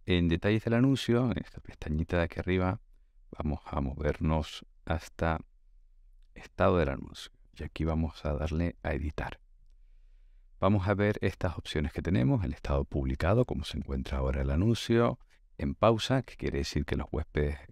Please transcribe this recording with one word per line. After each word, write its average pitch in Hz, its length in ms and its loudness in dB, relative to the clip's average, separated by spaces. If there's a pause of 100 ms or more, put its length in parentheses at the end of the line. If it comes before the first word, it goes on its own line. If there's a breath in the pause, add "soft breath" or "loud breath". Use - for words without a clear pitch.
en 87 220 4
detalles 104 340 2
del 113 120 0
anuncio, 123 580 2
en - 60 -2
esta - 220 -10
pestañita 80 580 -2
de 85 40 4
aquí - 160 -4
arriba, 92 420 0 (520)
vamos 73 320 -4
a - 160 -4
movernos 73 840 -2 (200)
hasta 82 560 -2 (920)
estado 92 440 2
del 71 120 4
anuncio 50 420 -10 (260)
y 76 60 -10
aquí - 180 -6
vamos 80 420 0
a 76 100 0
darle 80 500 -2
a 78 100 -2
editar. - 460 -6 (1200)
Vamos 98 260 4
a 104 80 4
ver 101 280 2
estas 92 360 -2
opciones 78 340 -4
que - 100 -4
tenemos, 110 420 2
el - 80 -2
estado 69 320 -2
publicado, 78 640 0
como 65 180 -6
se - 140 -8
encuentra 67 400 -4
ahora 67 240 0
el 67 100 0
anuncio, 117 680 2 (400 soft breath)
en 69 180 -2
pausa, 117 460 2
que - 120 -18
quiere 69 240 -4
decir 71 260 -2
que 67 120 -2
los 67 160 -4
huéspedes, 73 440 -2 (160)